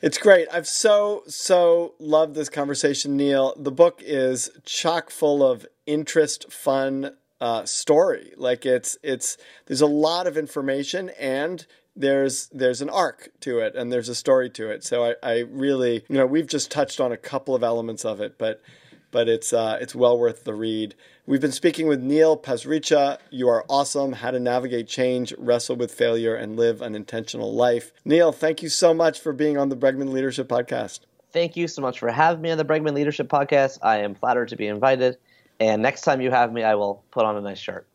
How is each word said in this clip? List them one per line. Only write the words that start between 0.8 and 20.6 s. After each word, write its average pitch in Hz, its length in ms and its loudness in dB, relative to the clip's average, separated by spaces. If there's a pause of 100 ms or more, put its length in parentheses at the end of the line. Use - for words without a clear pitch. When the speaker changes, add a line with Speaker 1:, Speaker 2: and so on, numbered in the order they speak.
Speaker 1:
so 170 720 2
loved 156 360 2
this 151 140 -6
conversation, 143 680 -2
Neil. 139 400 2
The 139 140 -6
book 170 340 4
is 131 460 -2 (120)
chock - 460 -2
full 147 340 0
of 127 220 0 (220)
interest, 151 640 -2
fun, 135 640 -4 (260)
uh, 113 240 -4
story. 156 720 0
Like, 127 280 -2
it's, 127 360 0
it's, 135 360 -6 (280)
there's 135 160 -2
a 151 60 4
lot 156 400 0
of 151 100 -4
information, 143 720 -4 (100)
and 147 460 -4 (300)
there's, 139 540 0
there's 127 320 -2
an 135 80 -6
arc 165 400 -2 (120)
to 123 180 -2
it, 110 160 -2
and 123 160 -6
there's 120 180 -4
a 120 60 -8
story 131 360 2
to 113 180 -10
it. - 140 -8
So 120 220 0
I, 117 180 0
I 117 160 0 (100)
really, 131 600 0
you 139 80 0
know, 135 100 4
we've 147 200 0
just 143 220 -4
touched 139 300 -4
on 127 120 0
a 113 60 -6
couple 135 380 -6
of 120 80 0
elements 117 420 -2
of 107 160 -6
it, - 160 -10
but, 110 240 -4 (500)
but 117 180 2
it's, 113 240 0
uh, 113 260 0
it's 123 160 -10
well 123 220 6
worth 117 260 0
the 113 100 -8
read. 110 400 -4 (340)